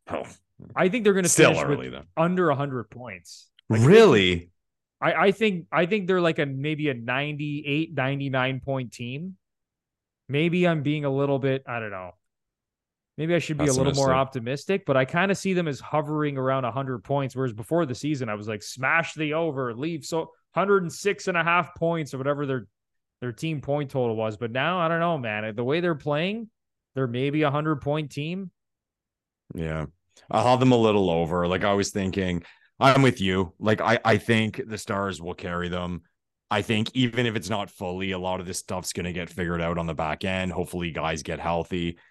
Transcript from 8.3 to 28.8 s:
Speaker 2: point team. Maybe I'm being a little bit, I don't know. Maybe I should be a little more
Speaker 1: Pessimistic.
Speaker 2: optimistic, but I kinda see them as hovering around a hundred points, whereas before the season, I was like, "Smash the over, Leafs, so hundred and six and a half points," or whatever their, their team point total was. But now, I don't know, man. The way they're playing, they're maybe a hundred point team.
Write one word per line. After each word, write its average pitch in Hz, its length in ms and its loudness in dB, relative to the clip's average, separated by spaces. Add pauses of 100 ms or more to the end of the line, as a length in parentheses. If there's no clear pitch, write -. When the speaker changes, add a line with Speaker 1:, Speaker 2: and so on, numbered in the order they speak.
Speaker 2:
point 131 320 -6
team. 143 460 -12 (920)
Maybe 170 400 2
I'm 160 160 2
being 147 220 0
a 139 40 0
little 139 300 2
bit, 135 260 0
I 123 140 -6
don't 110 100 -6
know. 92 220 -10 (1080)
Maybe 165 180 0
I 165 40 4
should 156 180 -4
be 147 80 0
a 139 80 4
little 131 200 2
more 135 140 2
Speaker 1:
Pessimistic. 131 80 4
Speaker 2:
optimistic, 135 720 -2
but 139 100 2
I 131 80 6
kinda 175 320 0
see - 160 -2
them 175 160 0
as 135 140 -6
hovering 151 560 -2
around 131 260 0
a 117 80 -2
hundred 131 320 -6
points, 139 320 -4
whereas 131 160 -2
before 156 340 -2
the 123 100 -4
season, 135 340 -4
I 104 60 -4
was 104 120 -8
like, 107 160 -6
"Smash 147 500 -2
the 151 200 -4
over, 135 420 -2
Leafs, 147 320 -8
so 160 240 -4 (240)
hundred 190 280 2
and 160 100 -6
six 196 340 -4
and 185 80 0
a 170 80 2
half 170 320 0
points," 165 380 -2
or 139 40 -6
whatever 143 280 -2
their, 131 220 -4 (520)
their 123 140 -6
team 156 260 -6
point 143 320 -4
total 120 240 0
was. 110 220 -2
But 117 140 -6
now, 151 280 -2
I 165 80 0
don't 165 140 0
know, 170 160 0
man. 110 360 -4
The 120 120 -4
way 151 160 0
they're 170 140 0
playing, 180 540 -4 (460)
they're 135 120 0
maybe 139 340 0
a 147 100 4
hundred 151 300 0
point 147 280 -2
team. 175 420 -8 (1000)